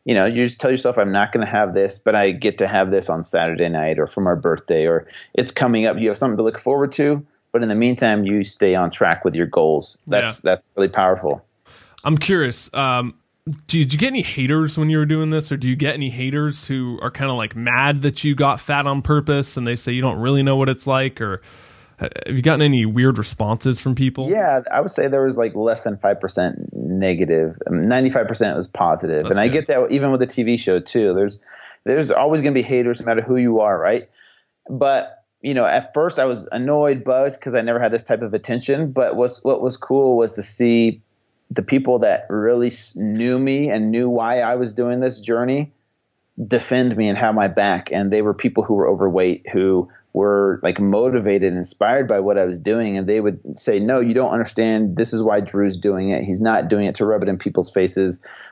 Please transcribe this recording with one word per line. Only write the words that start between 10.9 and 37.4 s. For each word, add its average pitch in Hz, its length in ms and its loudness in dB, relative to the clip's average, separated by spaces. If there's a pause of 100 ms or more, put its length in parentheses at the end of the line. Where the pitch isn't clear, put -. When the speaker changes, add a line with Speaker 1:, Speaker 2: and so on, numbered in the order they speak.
Speaker 2:
I'm 151 120 2
curious, 151 560 -2
um, 123 420 -2 (520)
did 147 260 0
you 151 60 0
get 220 80 2
any 262 160 -2
haters 147 560 -2
when 156 100 0
you 156 80 2
were 151 80 2
doing 156 240 0
this, 156 240 -2
or 135 60 -4
do 127 100 -2
you 127 80 0
get 143 160 0
any 135 160 -4
haters 139 600 -4
who 127 340 -6
are 127 80 -4
kinda, 135 240 -4
like, 110 200 -6
mad 127 460 0
that 143 240 -2
you 143 100 2
got 139 260 0
fat 143 260 -2
on 139 160 -2
purpose 147 560 0
and 123 80 -4
they 120 100 -2
say 120 160 -4
you 127 80 -2
don't 113 200 -2
really 139 220 2
know 135 140 2
what 135 140 2
it's 131 160 -4
like, 135 340 -2
or 98 220 -6 (560)
ha-, - 100 -6 (180)
have 135 100 -2
you 123 60 0
gotten 156 200 4
any 131 240 4
weird 120 320 2
responses 110 600 -2
from 131 140 -2
people? 131 360 -2
Speaker 1:
Yeah, 170 300 2 (120)
I - 80 2
would 165 100 0
say - 180 0
there 135 160 2
was, 131 120 0
like, 113 180 0
less 110 280 0
than 104 160 -4
five 101 220 0
percent 92 540 -4
negative. 82 800 0 (120)
Um, 85 200 0
ninety-five 131 380 2
percent 104 300 -2
was 92 100 -4
positive. 80 580 0
Speaker 2:
That's 110 60 0
Speaker 1:
And 101 100 2
I 110 80 4
Speaker 2:
good. 131 40 -2
Speaker 1:
get 151 160 0
that 127 220 2
even 139 200 2
with 127 100 2
the 123 60 0
T 123 160 -2
V 117 140 2
show 92 240 0
too. 101 340 0
There's, 101 240 0 (460)
there's 139 260 0
always 151 300 2
gonna 143 140 0
be 127 80 2
haters 120 380 0
no - 60 -12
matter 113 160 0
who 127 140 0
you 117 240 2
are, 101 200 2
right? 107 280 0 (600)
But, 135 540 -2 (180)
you 139 140 -4
know, 123 100 2
at 95 300 0
first 160 240 0
I 131 60 2
was 120 260 -4
annoyed, 139 540 0
bugged, 135 360 0